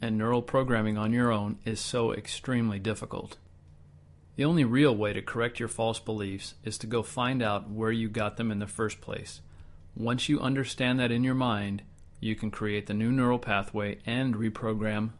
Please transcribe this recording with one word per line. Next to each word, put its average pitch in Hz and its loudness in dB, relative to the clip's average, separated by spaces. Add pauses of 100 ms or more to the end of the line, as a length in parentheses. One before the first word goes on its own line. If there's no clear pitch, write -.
and 110 0
neural 117 2
programming 120 2
on 107 0
your 120 4
own 104 0
is 110 -2
so 117 0
extremely 113 -2
difficult. - -4 (1000)
The 139 2
only 160 6
real 127 6
way 104 2
to 98 -4
correct 117 -2
your 117 -4
false 113 0
beliefs 101 -4
is 107 -6
to 113 -8
go 110 0
find 127 -2
out 104 0
where 110 0
you 113 0
got 104 -2
them 113 0
in 101 -2
the 101 -2
first - -4
place. - -10 (540)
Once 123 0
you 147 4
understand 131 0
that 120 2
in 120 2
your 131 2
mind, 104 0 (360)
you 110 -2
can 107 -4
create 104 -2
the 101 -2
new 110 2
neural 123 4
pathway 104 -2
and 123 0
reprogram 107 0